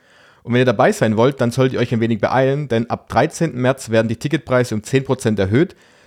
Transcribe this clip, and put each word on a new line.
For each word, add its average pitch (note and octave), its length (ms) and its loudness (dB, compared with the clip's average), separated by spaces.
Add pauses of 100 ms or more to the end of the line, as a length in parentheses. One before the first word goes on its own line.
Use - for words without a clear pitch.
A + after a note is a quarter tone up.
(440)
Und A2+ 100 -6
wenn B2 60 4
ihr B2+ 60 4
dabei B2+ 280 2
sein A2 240 0
wollt, B2 240 2
dann A#2+ 100 0
solltet C3 220 0
ihr G2+ 60 -4
euch A#2 120 -2
ein A#2 80 -2
wenig A2+ 220 0
beeilen, C3+ 480 0
denn A#2 200 -2
ab - 200 -8
dreizehnten D#3 500 -2
März B2 300 -2
werden A2+ 180 2
die A2 80 -4
Ticketpreise B2+ 600 -2
um G#2 80 -6
zehn C3+ 200 0
Prozent A#2 360 -2
erhöht. A2 360 0 (320)